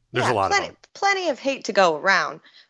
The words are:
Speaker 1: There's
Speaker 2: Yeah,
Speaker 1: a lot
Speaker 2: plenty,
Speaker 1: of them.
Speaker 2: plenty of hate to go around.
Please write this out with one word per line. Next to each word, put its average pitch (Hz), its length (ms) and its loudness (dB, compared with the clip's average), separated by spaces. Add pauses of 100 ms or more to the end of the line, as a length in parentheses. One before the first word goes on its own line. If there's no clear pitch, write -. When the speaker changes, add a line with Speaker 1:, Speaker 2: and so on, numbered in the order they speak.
(120)
Speaker 1:
There's 127 140 0
Speaker 2:
Yeah, - 60 2
Speaker 1:
a - 20 0
lot 95 160 2
Speaker 2:
plenty, - 180 0
Speaker 1:
of - 40 -20
them. - 40 -20 (180)
Speaker 2:
plenty 381 360 0
of 247 80 -2
hate 269 260 -4
to 226 80 -6
go 185 240 4
around. 156 440 -2 (280)